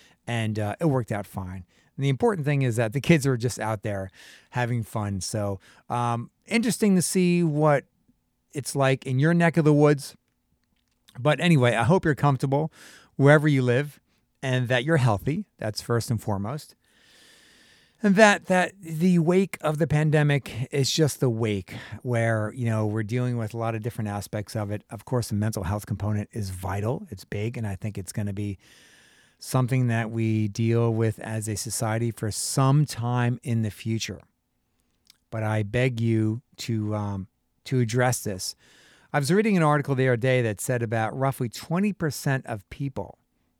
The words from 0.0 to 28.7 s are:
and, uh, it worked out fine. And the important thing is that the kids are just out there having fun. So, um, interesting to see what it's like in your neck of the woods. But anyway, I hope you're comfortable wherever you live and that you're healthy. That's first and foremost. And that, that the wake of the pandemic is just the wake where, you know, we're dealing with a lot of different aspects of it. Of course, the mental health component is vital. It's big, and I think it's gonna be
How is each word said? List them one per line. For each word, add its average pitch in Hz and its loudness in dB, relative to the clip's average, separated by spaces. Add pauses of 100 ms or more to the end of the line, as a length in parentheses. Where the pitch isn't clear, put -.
and, 110 -2
uh, 104 -4
it 170 0
worked 131 0
out 101 -6
fine. 92 -12 (300)
And 135 -4
the 139 2
important 160 0
thing 143 0
is 120 0
that 113 0
the 131 -4
kids 147 4
are 131 2
just 117 -4
out 110 -4
there 98 -6 (400)
having 120 -2
fun. 101 -6
So, 101 -4 (300)
um, 120 -4 (160)
interesting 214 2
to 175 4
see 175 2
what 151 2 (680)
it's - -8
like 135 2
in 131 0
your 160 4
neck 170 4
of 151 4
the 151 8
woods. 147 4 (1000)
But 139 0
anyway, 139 4
I 117 2
hope 180 4
you're 156 2
comfortable 143 0 (440)
wherever 147 6
you 135 4
live 127 0 (440)
and 127 0
that 123 0
you're 160 2
healthy. 131 0 (100)
That's - -6
first 117 -2
and 113 -2
foremost. 107 -6 (1300)
And 202 4
that, 208 6
that 185 2
the 170 2
wake 180 2
of 151 -2
the 160 0
pandemic 147 0
is 139 0
just 156 0
the 131 2
wake 110 -2 (280)
where, 113 0
you 123 -4
know, 110 2
we're 107 0
dealing 123 -2
with 110 -6
a - -10
lot 113 -2
of 110 -6
different 110 -6
aspects 101 -6
of 104 -4
it. 104 -6
Of - -14
course, 123 -2
the 107 -2
mental 107 -2
health 98 -4
component 104 -4
is 101 -6
vital. 101 -6
It's 98 -14
big, 110 -6
and 113 -6
I 98 -6
think 104 -10
it's 95 -10
gonna 101 -4
be 101 -6 (800)